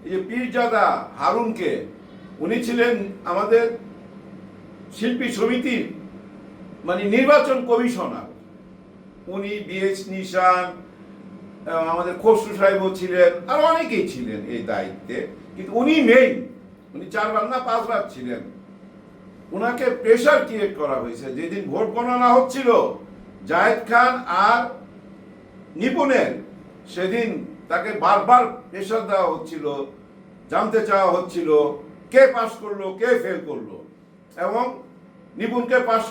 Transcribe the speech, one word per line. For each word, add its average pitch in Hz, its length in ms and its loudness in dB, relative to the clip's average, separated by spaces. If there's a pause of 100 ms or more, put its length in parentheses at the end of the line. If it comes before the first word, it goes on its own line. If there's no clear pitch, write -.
এই 170 60 -12
যে 185 180 -4
পীরজাদা 226 800 0 (100)
হারুনকে। 185 680 -2 (540)
উনি 220 240 -2
ছিলেন 240 340 0 (280)
আমাদের 220 520 2 (1160)
শিল্পী 247 380 -2
সমিতির, 240 600 -2 (920)
মানে 180 180 -2
নির্বাচন 262 600 4
কমিশনার, 190 680 -2 (960)
উনি 196 220 -8
বিএইচ 190 580 -4
নিশান, 185 800 0 (840)
আহ, 160 180 -2
আমাদের 175 340 -2
খসরু 208 360 4
সাহেবও 190 380 2
ছিলেন, 180 540 2
আর 294 100 0
অনেকেই 302 500 2
ছিলেন 110 380 -8
এই 117 160 -6
দায়িত্বে, 101 640 -6 (280)
কিন্তু 190 180 -10
উনি 294 280 4
মেইন, 247 460 6 (460)
উনি - 180 -14
চারবার 214 380 -2
না 254 100 -4
পাঁচবার 226 440 -2 (100)
ছিলেন। 123 260 -8 (1120)
ওনাকে 240 340 -4
প্রেশার 247 600 4
ক্রিয়েট 202 320 -4
করা 143 180 -2
হয়েছে। 120 380 -8
যেদিন 170 320 -8
ভোট 180 220 -2
গণনা 247 460 2
হচ্ছিল, 254 640 2 (480)
জায়েদ 202 440 2
খান 247 360 4
আর 208 420 2 (1080)
নিপুণের, 254 640 0 (460)
সেদিন 190 580 -4 (220)
তাকে 185 240 -4
বারবার 202 540 4 (260)
প্রেশার 196 360 -4
দেওয়া 180 300 0
হচ্ছিল, 147 480 -8 (640)
জানতে 214 380 0
চাওয়া 185 340 2
হচ্ছিল 151 560 0 (340)
কে 262 160 8
পাস 233 240 0
করলো, 196 420 -10
কে 208 120 -4
ফেল 190 400 0
করলো। 123 380 -12 (540)
এবং 220 460 -2 (540)
নিপুণকে 240 420 0
পাস 226 320 0